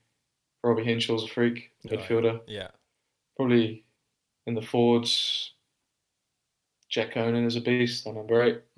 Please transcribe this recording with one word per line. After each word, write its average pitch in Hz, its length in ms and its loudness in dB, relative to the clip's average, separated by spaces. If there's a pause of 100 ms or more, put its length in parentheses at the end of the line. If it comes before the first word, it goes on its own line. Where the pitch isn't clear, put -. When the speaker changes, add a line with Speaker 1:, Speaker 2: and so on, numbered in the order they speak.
(640)
Speaker 1:
Robbie 113 220 2
Henshaw's 117 400 0
a - 40 -12
freak, 120 440 -2 (120)
Speaker 2:
Oh, - 60 -14
yeah. 107 80 -4
Speaker 1:
midfielder. 113 480 0
Speaker 2:
Yeah. 101 220 -12 (680)
Speaker 1:
Probably 120 480 2 (600)
in 120 80 -4
the - 80 -4
forwards, - 920 0 (1300)
Jack 110 240 -4
Conan 117 340 0
is 117 100 -2
a 117 40 -4
beast 123 460 0
on 110 80 -10
number 113 300 2
eight. 117 160 2 (180)